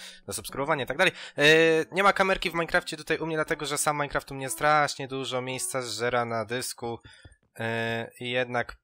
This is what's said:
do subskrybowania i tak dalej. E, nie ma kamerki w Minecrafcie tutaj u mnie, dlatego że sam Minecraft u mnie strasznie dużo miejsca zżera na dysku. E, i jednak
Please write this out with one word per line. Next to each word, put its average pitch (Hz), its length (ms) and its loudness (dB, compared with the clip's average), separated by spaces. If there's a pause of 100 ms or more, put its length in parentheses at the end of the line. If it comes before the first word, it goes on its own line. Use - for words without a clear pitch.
(280)
do 101 60 -6
subskrybowania 135 500 -2
i - 40 -6
tak 143 100 -4
dalej. 175 160 4 (240)
E, 143 60 4 (480)
nie 185 120 0
ma 196 100 6
kamerki 190 360 2
w 156 40 -6
Minecrafcie 165 440 -2
tutaj 160 200 -2
u 156 80 -6
mnie, 160 100 -4
dlatego 151 300 -2
że 139 120 -4
sam 151 180 2
Minecraft 143 360 -2
u 135 40 -10
mnie 135 140 -6
strasznie 147 580 2
dużo 127 340 -2
miejsca 131 400 -4
zżera 120 440 0
na 113 200 -2
dysku. 117 540 -6 (600)
E, 113 600 -4
i 123 120 -6
jednak 123 520 -2